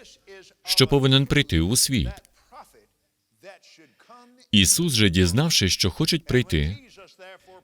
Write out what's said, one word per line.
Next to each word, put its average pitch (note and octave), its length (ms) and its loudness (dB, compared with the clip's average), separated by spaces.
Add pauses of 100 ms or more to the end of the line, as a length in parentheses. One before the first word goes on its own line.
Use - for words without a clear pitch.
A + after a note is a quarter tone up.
(640)
що - 240 2
повинен C3+ 380 2
прийти C3+ 340 0
у F2+ 160 0
світ». F#2 360 -2 (2500)
Ісус F3 420 2
же, G#2+ 160 2
дізнавшись, F#2+ 640 2
що F#2 200 -2
хочуть D#3 340 -4
прийти, G#2 640 -2 (720)